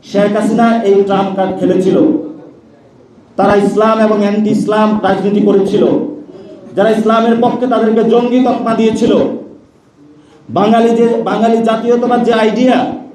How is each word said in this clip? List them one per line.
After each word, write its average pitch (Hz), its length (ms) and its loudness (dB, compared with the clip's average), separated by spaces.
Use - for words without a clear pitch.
শেখ 202 320 -2
হাসিনা 220 320 0
এই 196 140 2
ট্রাম্প 196 280 -2
কার্ড 185 240 -2
খেলেছিল, 180 380 0
তারা 202 180 2
ইসলাম 214 440 2
এবং 214 220 2
অ্যান্টি 214 280 0
ইসলাম 214 400 0
রাজনীতি 196 440 0
করেছিল। 196 360 2
যারা 208 140 2
ইসলামের 226 540 2
পক্ষে 247 240 -2
তাদেরকে 220 420 0
জঙ্গি 240 360 2
তকমা 226 340 -2
দিয়েছিল। 220 340 2
বাঙালি 226 400 2
যে, 240 60 4
বাঙালি 220 280 0
জাতীয়তাবাদ 240 600 0
যে 233 60 2
আইডিয়া 226 440 2